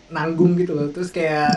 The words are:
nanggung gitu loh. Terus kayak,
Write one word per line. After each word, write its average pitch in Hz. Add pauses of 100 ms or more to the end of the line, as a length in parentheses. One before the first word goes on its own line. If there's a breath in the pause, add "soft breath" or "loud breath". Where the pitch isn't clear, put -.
nanggung 165
gitu 175
loh. 147
Terus 175
kayak, 151